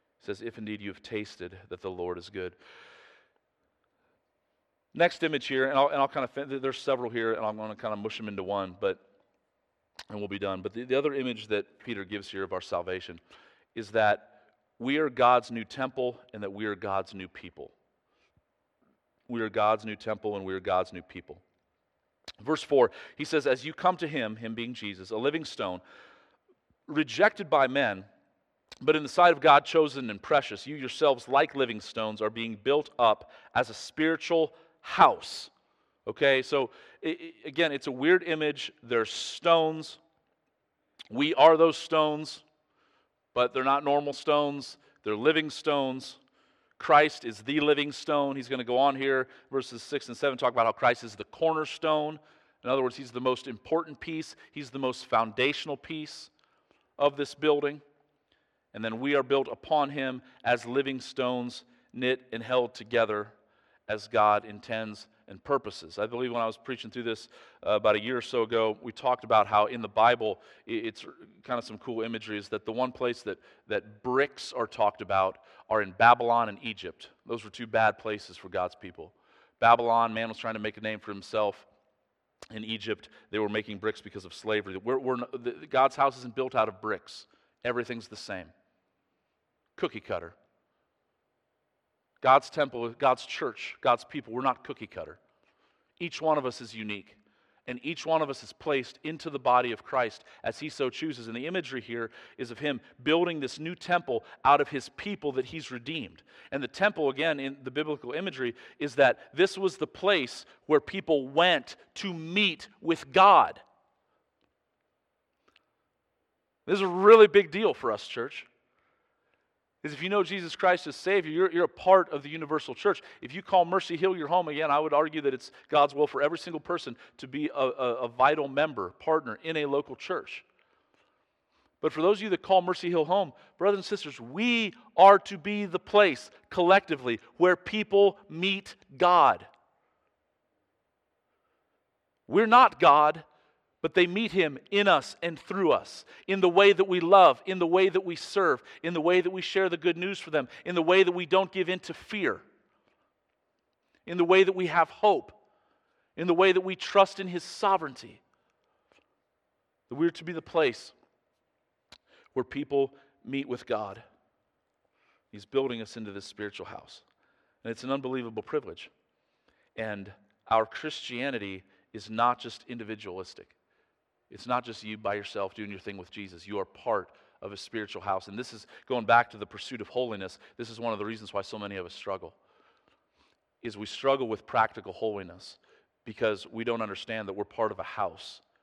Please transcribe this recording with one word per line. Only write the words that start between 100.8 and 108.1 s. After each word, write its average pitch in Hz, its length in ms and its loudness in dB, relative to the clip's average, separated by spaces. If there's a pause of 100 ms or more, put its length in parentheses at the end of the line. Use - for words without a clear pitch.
chooses. 120 380 -8
And 113 80 -10
the 131 120 -8
imagery 160 340 -8
here 117 300 -8 (260)
is 123 120 -10
of 117 100 -14
him 143 200 -4 (240)
building 165 360 2
this 135 200 -8
new 165 160 -10
temple 147 480 -2 (220)
out 143 160 8
of 139 80 -2
his 139 200 -8
people 151 440 -8
that 131 120 -2
he's 151 240 -14
redeemed. 123 540 -12 (280)
And 143 120 -6
the - 40 -8
temple, 185 420 0
again, 143 320 -2
in 139 220 -8
the 131 80 -12
biblical 143 420 -6